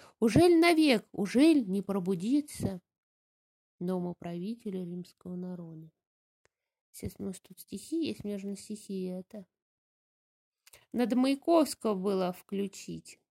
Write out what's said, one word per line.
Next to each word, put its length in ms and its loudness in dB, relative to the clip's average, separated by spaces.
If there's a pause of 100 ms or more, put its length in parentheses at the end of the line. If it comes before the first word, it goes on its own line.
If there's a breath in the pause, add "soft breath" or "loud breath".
(200 loud breath)
ужель 380 6
навек, 540 4
ужель 560 4
не 140 -2
пробудится? 1000 -2 (1000)
Новому 380 -4
правителю 680 -8
римского 520 -12
народа. 520 -12 (1000)
Сейчас, 300 -12
может, 220 -10
тут 180 -20
стихи 480 -8
есть, 160 -10
мне 120 -6
же 120 -10
на 80 -8
стихи 480 -10
это. 420 -12 (1500 soft breath)
Надо 220 -2
Маяковского 800 2
было 380 -2
включить. 880 -10 (100)